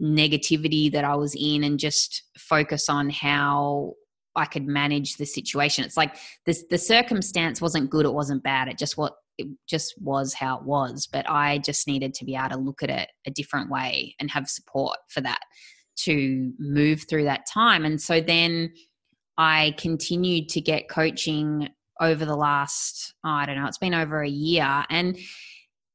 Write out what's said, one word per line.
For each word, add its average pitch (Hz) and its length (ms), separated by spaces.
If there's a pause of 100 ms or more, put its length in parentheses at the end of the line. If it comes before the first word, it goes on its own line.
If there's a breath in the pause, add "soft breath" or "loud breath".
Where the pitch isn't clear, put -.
negativity 151 880
that 147 120
I 143 100
was 147 240
in 147 240
and 143 160
just - 440 (160)
focus 151 500
on 143 220
how 143 840 (400)
I 156 120
could 139 200
manage 143 500
the 143 100
situation. 143 580
It's - 120
like 160 200 (300 loud breath)
the, 165 100 (140)
the 175 80
circumstance 208 840
wasn't 156 300
good, 156 160
it 123 80
wasn't 143 300
bad. 135 240
It 120 100
just - 180
what, 151 180 (220)
it 135 120 (200)
just - 320
was 135 340
how 131 240
it - 60
was. 139 480
But 143 160
I 147 300
just 143 280
needed 135 280
to - 100
be 131 120
able 131 140
to 135 60
look 135 260
at - 80
it 127 200 (160)
a 139 40
different 143 400
way 131 500
and 143 100
have 139 180
support - 500 (100)
for - 120
that 127 200 (580 soft breath)
to 135 600
move 147 500
through 151 160
that 139 220
time. 208 380
And 156 160
so 165 200
then 165 520 (640 soft breath)
I 156 420
continued 170 720
to 165 100
get 156 280
coaching 151 800 (320)
over 160 240
the 151 120
last, - 760 (100)
oh, 160 60
I 143 160
don't 139 100
know, 139 100
it's - 120
been 180 160
over 156 280
a 147 60
year. 143 640
And 180 280 (760 loud breath)